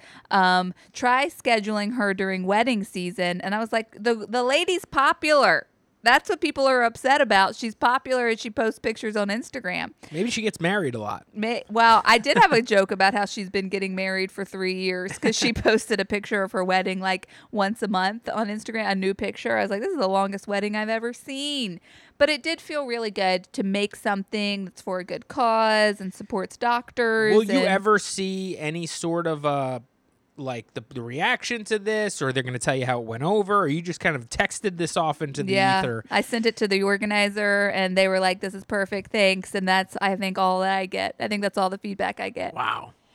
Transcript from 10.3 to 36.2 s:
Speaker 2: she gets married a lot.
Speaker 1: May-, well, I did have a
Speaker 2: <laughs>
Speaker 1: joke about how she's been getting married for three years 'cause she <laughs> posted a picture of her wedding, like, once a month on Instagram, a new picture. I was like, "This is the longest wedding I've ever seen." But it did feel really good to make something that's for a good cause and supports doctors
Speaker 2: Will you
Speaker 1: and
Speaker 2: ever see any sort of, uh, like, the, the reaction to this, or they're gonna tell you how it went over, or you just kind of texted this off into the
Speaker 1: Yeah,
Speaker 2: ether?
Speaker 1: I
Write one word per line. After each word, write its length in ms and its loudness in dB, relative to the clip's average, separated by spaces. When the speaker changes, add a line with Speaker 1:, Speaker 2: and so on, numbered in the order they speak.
Speaker 2:
she 100 -4
gets 200 -4
married 340 0
a 40 -6
lot. 340 -8
Speaker 1:
May-, 360 -4
well, 360 6
I 140 8
did 180 2
have 160 8
a 80 6
Speaker 2:
<laughs> 140 0
Speaker 1:
joke 160 4
about 220 2
how 120 0
she's 240 -8
been 180 -2
getting 280 -4
married 360 -2
for 140 -8
three 300 -4
years 420 -4
'cause 180 0
she 180 0
<laughs> 140 0
posted 320 2
a 60 0
picture 360 -4
of 120 -4
her 100 0
wedding, 380 0
like, 260 -4
once 320 -2
a 60 -2
month 440 -2
on 140 -2
Instagram, 420 -6
a 60 0
new 180 0
picture. 440 -4
I 40 2
was 100 0
like, 100 -4
"This 100 -4
is 80 -4
the 80 2
longest 400 -2
wedding 260 -2
I've 140 -4
ever 240 -4
seen." 720 -8
But 120 4
it 140 -2
did 180 -4
feel 240 -6
really 260 -4
good 400 0
to 120 -4
make 340 -2
something 680 -4
that's 160 -18
for 180 -6
a 40 -10
good 240 -10
cause 720 2
and 140 -8
supports 420 -6
doctors 800 2
Speaker 2:
Will 80 6
you 160 2
Speaker 1:
and 80 2
Speaker 2:
ever 320 4
see 580 -6
any 280 -6
sort 420 -4
of, 180 -2
uh, 340 -2
like, 360 -10
the, 80 -8
the 80 -8
reaction 640 -4
to 120 -2
this, 440 -2
or 100 0
they're 120 -2
gonna 160 -6
tell 160 -2
you 100 -2
how 160 -2
it 40 -10
went 180 -8
over, 360 2
or 80 2
you 140 0
just 180 -8
kind 160 0
of 140 -10
texted 480 -4
this 180 -2
off 260 0
into 220 -6
the 80 -4
Speaker 1:
Yeah, 300 2
Speaker 2:
ether? 280 -4
Speaker 1:
I 120 0